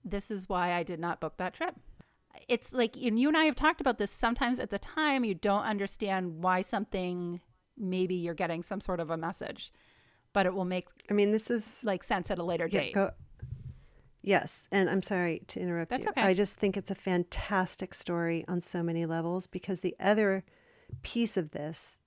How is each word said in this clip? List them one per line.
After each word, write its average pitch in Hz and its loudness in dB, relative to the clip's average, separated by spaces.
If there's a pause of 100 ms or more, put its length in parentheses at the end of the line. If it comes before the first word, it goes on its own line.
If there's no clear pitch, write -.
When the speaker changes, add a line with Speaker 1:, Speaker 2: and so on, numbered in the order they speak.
Speaker 1:
This 202 -6
is 196 -6
why 180 0
I 175 0
did 165 -6
not 175 -4
book 156 -6
that 180 -4
trip." 349 -4 (720)
It's - 0
like, 240 2
and 233 0
you 269 6
and 311 4
I 320 6
have 302 4
talked 302 2
about 254 2
this, 302 0
sometimes 240 0
at - -4
the - -4
time 277 0
you 208 0
don't 202 2
understand 190 -2
why 185 4
something, 180 -4 (340)
maybe 185 0
you're 170 -2
getting 170 -2
some 190 -6
sort 180 -2
of 160 -4
a 165 -2
message, - -6 (600)
but 196 4
it 180 2
will 185 -2
make, 180 -4 (200)
Speaker 2:
I 202 2
mean, 208 6
this 214 2
is 226 -2
Speaker 1:
like, 196 0
sense 185 -2
at 185 0
a 170 -4
later 170 0
Speaker 2:
Yeah, 202 4
Speaker 1:
date. 110 -4
Speaker 2:
go, 196 4 (1120)
yes. - 0
And 190 4
I'm 190 2
sorry 180 -2
to - -8
interrupt 170 -2
Speaker 1:
That's - -2
Speaker 2:
you. 415 0
Speaker 1:
okay. 262 0
Speaker 2:
I 190 6
just 196 0
think 196 0
it's 196 -6
a 185 -2
fantastic 185 -2
story 170 -2
on 175 -2
so 175 -4
many 170 0
levels, 165 -2
because 180 -6
the 185 -2
other 202 4 (580)
piece - -2
of 156 0
this - -8